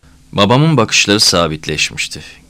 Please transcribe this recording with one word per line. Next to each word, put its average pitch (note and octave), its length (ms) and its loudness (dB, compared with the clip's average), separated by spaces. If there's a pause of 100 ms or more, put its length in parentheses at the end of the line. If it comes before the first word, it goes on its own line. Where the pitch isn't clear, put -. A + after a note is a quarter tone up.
(320)
Babamın C3 460 2
bakışları G#2+ 420 2
sabitleşmişti. D#2 1000 -2 (280)